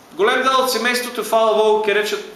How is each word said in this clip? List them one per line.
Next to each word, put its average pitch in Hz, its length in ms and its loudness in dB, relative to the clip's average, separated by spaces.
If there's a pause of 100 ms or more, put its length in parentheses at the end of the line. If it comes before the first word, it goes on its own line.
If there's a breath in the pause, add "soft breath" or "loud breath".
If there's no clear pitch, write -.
(160)
Голем 247 260 2
дел 262 220 2
од 247 80 -2
семејството, 240 520 -4
фала 220 320 2
Богу, 214 280 2
ќе 202 100 0
рече 214 220 -2 (200)